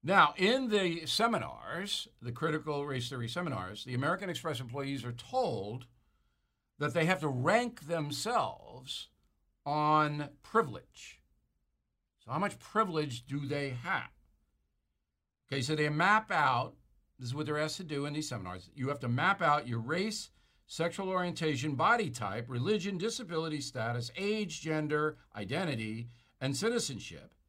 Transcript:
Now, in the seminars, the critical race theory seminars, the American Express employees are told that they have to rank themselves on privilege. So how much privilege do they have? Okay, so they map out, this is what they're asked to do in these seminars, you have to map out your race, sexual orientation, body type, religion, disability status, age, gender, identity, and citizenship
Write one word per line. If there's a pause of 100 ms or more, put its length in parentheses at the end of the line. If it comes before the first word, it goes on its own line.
Now,
in
the
seminars, (140)
the
critical
race
theory
seminars,
the
American
Express
employees
are
told (920)
that
they
have
to
rank
themselves (580)
on (160)
privilege. (1040)
So
how
much
privilege
do
they
have? (1400)
Okay,
so
they
map
out, (440)
this
is
what
they're
asked
to
do
in
these
seminars,
you
have
to
map
out
your
race, (360)
sexual
orientation,
body
type,
religion,
disability
status,
age,
gender, (180)
identity, (300)
and
citizenship (140)